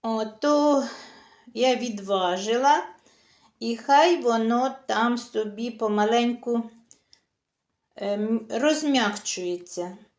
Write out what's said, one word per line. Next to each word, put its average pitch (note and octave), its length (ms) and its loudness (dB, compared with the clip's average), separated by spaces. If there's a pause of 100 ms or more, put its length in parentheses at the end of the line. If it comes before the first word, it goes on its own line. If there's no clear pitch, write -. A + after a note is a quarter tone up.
Ото C4+ 840 2 (680)
я B3 220 2
відважила. G#3 1080 0 (760)
І A#3 160 -4
хай D4 460 4
воно A#3+ 540 0 (120)
там A#3 300 0
собі A3 540 -6
помаленьку, A#3 1000 0 (1300)
ем, G#3 540 -4
розм'якчується. G#3 1500 -2 (220)